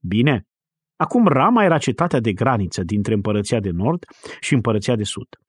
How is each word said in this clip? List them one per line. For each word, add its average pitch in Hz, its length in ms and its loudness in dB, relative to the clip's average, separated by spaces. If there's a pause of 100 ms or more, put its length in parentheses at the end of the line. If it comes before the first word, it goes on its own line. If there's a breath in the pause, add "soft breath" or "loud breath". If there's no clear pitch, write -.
Bine, 117 360 0 (520)
acum, 220 320 2
Rama 185 360 4
era 165 140 4
cetatea 147 420 0
de 113 140 0
graniță 104 500 -2
dintre 104 300 -2
Împărăția 104 460 -2
de 101 100 -4
Nord 110 360 -2 (340 loud breath)
și - 140 -2
Împărăția 117 420 0
de 107 80 -2
Sud. - 240 -10 (220)